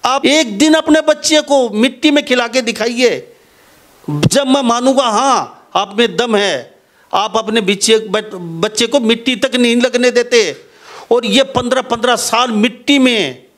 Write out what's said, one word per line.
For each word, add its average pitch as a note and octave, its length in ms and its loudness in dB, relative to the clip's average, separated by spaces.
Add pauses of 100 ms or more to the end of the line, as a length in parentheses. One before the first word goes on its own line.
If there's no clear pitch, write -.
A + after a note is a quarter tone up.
आप B3+ 200 -2
एक B3+ 320 0
दिन D#4 160 4
अपने D#4 280 2
बच्चे D4+ 400 2
को C#4 280 0
मिट्टी B3+ 420 0
में C#4+ 140 2
खिला B3 220 0
के A#3+ 140 -2
दिखाइए, A3+ 720 -2 (760)
जब D#3+ 380 0
मैं C#4 140 2
मानूंगा B3 420 0
हाँ A#3 720 -2
आप G3 240 -4
में G#3 180 0
दम A#3 180 0
है। E3+ 420 -2 (360)
आप G#3 240 -2
अपने A3 240 -2
बच्चे, G3+ 360 0
बच-, G#3+ 380 -4
बच्चे F3+ 520 -4
को C#4 120 0
मिट्टी A#3 360 0
तक B3+ 200 -4
नहीं A#3+ 200 2
लगने B3 360 2
देते A#3 460 0 (540)
और A#3+ 140 2
ये A3+ 180 2
पन्द्रह B3+ 380 -2
पन्द्रह A#3+ 340 -2
साल A#3+ 360 -2
मिट्टी A#3+ 480 0
में A#3 440 0 (140)